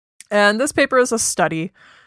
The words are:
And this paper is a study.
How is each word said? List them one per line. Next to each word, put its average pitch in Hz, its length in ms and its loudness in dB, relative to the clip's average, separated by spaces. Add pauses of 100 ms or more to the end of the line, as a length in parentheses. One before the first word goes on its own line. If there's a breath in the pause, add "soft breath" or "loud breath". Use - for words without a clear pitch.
(300)
And 208 300 2
this 277 140 -2
paper 262 240 0
is 247 160 2
a 220 60 0
study. 165 520 -2 (340 soft breath)